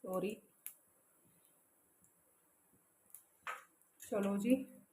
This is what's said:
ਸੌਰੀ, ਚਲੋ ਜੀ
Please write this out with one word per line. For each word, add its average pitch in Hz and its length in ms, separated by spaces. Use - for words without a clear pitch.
ਸੌਰੀ, 185 340
ਚਲੋ 202 360
ਜੀ 233 160